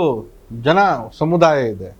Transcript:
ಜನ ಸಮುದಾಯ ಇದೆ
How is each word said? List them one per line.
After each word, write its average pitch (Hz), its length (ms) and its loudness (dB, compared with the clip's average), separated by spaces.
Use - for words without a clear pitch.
ಜನ 175 120 4
ಸಮುದಾಯ 156 540 2
ಇದೆ 95 240 -14